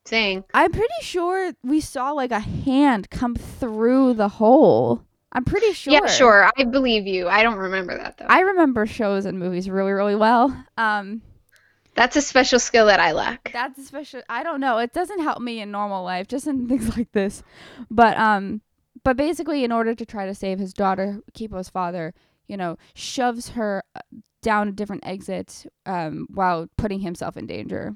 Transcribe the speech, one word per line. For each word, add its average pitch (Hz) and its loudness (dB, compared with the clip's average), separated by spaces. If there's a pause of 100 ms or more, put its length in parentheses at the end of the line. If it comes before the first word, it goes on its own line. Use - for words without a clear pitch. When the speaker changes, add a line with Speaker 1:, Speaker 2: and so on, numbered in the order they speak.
Speaker 1:
thing. 202 -2 (100)
Speaker 2:
I'm 320 4
pretty 403 0 (140)
sure 359 -4 (100)
we 294 0
saw, 269 -6
like, 262 -4
a 214 -2
hand 262 2
come 240 -4
through 247 0
the 208 2
hole. 220 6 (280)
I'm 254 -2
pretty 403 2
sure. 277 0
Speaker 1:
Yeah, 294 6
sure. 202 8
I 269 2
believe 240 2
you. 185 -2
I 208 4
don't 226 2
remember 190 -4
that, - -12
though. - -16
Speaker 2:
I 262 6
remember 320 2
shows 202 -2
and 185 -6
movies 180 -4
really, 196 0
really 202 0
well. 240 4 (220)
Um, 214 -4 (720)
Speaker 1:
That's 240 2
a 294 4
special 262 2
skill 226 4
that 190 6
I 170 2
lack. 196 -4
Speaker 2:
That's 262 -8
a 269 -20
special, 269 -14
I 240 -6
don't 311 -4
know. 254 0
It 240 -4
doesn't 359 -4
help 294 -2
me 233 -8
in 208 -12
normal 202 -4
life, 185 -6
just 262 -6
in 262 -4
<laughs> - -6
things 233 -2
like 233 -4
this. 202 -2 (480)
But, 220 4
um, 208 0 (420)
but 262 2
basically, 294 -2
in 233 -4
order 226 0
to 226 -10
try 196 -10
to 190 -8
save 190 -6
his 190 -8
daughter, 196 -2 (140)
Kipo's 202 -12
father, 175 -8 (340)
you 208 -12
know, 175 -6 (160)
shoves 247 -6
her, 208 -4 (120)
uh, - -16 (420)
down 208 0
a 202 -4
different 202 -10
exit, 190 -12 (220)
um, 160 -6
while 180 -2 (100)
putting 196 -4
himself 175 -8
in - -12
danger. - -10